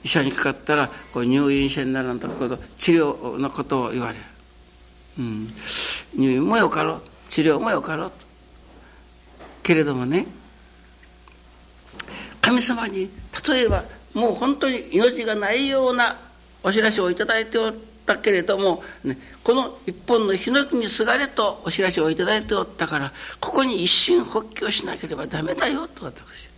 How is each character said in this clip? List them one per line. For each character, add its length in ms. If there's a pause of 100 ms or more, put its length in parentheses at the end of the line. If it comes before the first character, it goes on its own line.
医 40
者 160
に 80
か 140
か 40
っ 60
た 200
ら、 140 (240)
こ 60
う、 60
入 260
院 180
し 60
て 100
に 80
な 80
ら 100
ん 80
と、 80
こ 180
う、 140 (200)
治 140
療 440
の 140
こ 120
と 200
を 80
言 100
わ 60
れ 80
る。 40 (1000)
う 20
ん。 320 (640)
入 160
院 120
も 140
よ 140
か 120
ろ 100
う、 80 (280)
治 140
療 160
も 100
よ 140
か 120
ろ 120
う 20
と。 60 (1500)
け 140
れ 80
ど 100
も 140
ね、 180 (2250)
神 220
様 240
に、 240 (360)
例 180
え 20
ば、 160 (320)
も 160
う 20
本 240
当 140
に 200
命 320
が 120
な 180
い 160
よ 200
う 60
な 220 (460)
お 80
知 100
ら 100
せ 100
を 100
い 40
た 100
だ 140
い 60
て 140
お 100
っ 60 (320)
た 100
け 140
れ 100
ど 160
も、 260 (200)
ね、 160 (240)
こ 100
の 320
一 80
本 320
の 100
ヒ 140
ノ 160
キ 120
に 120
す 160
が 100
れ 120
と 360
お 60
知 140
ら 80
せ 100
を 80
い 60
た 100
だ 100
い 80
て 120
お 80
っ 40
た 200
か 100
ら、 160 (260)
こ 120
こ 120
に 200
一 40
心 360
発 240
起 180
を 60
し 120
な 140
け 100
れ 80
ば 120
ダ 160
メ 100
だ 140
よ 200
と、 180
私。 520